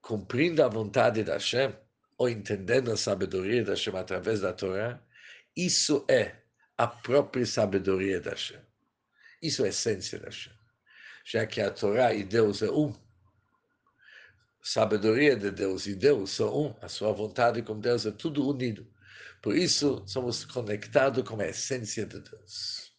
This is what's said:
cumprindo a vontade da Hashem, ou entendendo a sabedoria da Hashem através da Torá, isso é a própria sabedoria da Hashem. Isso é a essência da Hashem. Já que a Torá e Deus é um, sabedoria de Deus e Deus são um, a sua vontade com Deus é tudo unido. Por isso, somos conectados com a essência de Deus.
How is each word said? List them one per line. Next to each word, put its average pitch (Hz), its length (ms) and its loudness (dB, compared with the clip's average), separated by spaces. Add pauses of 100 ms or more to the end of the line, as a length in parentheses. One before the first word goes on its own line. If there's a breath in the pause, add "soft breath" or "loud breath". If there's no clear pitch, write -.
cumprindo 139 600 2
a 127 40 6
vontade 110 560 2
da 85 100 -2
Hashem, 135 420 -2 (400)
ou 127 140 2
entendendo 110 640 -2
a 107 60 0
sabedoria 98 640 0
da 98 80 -2
Hashem 92 260 -4
através 92 440 -2
da 92 120 -2
Torá, 101 480 -4 (560 loud breath)
isso 160 500 2
é 113 280 2 (400)
a 117 120 2
própria 127 580 0
sabedoria 95 720 0
da - 120 -8
Hashem. - 280 -10 (840 soft breath)
Isso 143 220 -2
é 104 40 2
a - 20 0
essência 95 500 -4
da - 60 -14
Hashem. - 280 -14 (720 loud breath)
Já 110 200 0
que 107 160 -4
a 101 80 2
Torá 110 440 2
e 104 100 -2
Deus 104 380 2
é 104 100 0
um, 147 220 0 (1700 loud breath)
sabedoria 110 760 4
de 101 160 -2
Deus 95 340 -2
e 101 100 -6
Deus 104 360 4
são 113 240 -2
um, 143 260 -2
a - 60 -14
sua 107 240 -2
vontade 113 500 0
com 107 180 -8
Deus 117 260 0
é 107 60 0
tudo 143 360 -2
unido. 127 400 -4 (540 loud breath)
Por - 140 0
isso, 147 520 2
somos 123 380 -4
conectados 120 840 0
com 110 140 -8
a 92 60 0
essência 113 580 -6
de 98 140 -14
Deus. - 800 -12